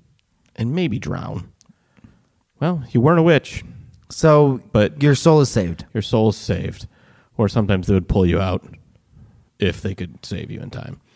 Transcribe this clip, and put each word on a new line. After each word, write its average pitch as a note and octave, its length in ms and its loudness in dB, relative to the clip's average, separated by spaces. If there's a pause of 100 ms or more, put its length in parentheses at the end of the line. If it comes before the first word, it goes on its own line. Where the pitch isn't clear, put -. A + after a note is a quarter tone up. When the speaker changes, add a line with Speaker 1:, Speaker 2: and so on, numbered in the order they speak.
(560)
Speaker 1:
and A#2+ 180 -4
maybe E3+ 240 -2
drown, - 520 -10 (1080)
well, D#3 300 -4
you B2+ 100 2
weren't D#3+ 180 4
a D#3+ 40 4
witch. D#3+ 420 2 (460)
Speaker 2:
So D3 500 4 (120)
Speaker 1:
But C#3 300 0
Speaker 2:
your C#3+ 120 4
soul D#3 260 4
is C3 80 2
saved. F2 460 -4
Speaker 1:
your G#2+ 80 -2
soul A2 280 2
is - 60 -4
saved. D2+ 500 -6 (520)
Or G#2 100 2
sometimes F#2+ 380 -2
they G2+ 80 2
would F#2 140 0
pull F#2+ 180 2
you F2 140 2
out F#2 240 -4 (920)
if F#2 220 -2
they G2 140 -6
could - 300 -12
save F2 260 -10
you - 100 -12
in - 100 -12
time. - 300 -14 (140)